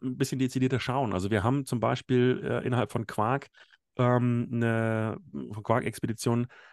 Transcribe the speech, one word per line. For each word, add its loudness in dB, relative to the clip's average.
ein -6
bisschen -2
dezidierter 0
schauen. -2
Also 0
wir 2
haben 2
zum -4
Beispiel, 2
äh, -2
innerhalb 0
von -4
Quark, -2
ähm, 2
eine, 0
von -10
Quark-Expedition 0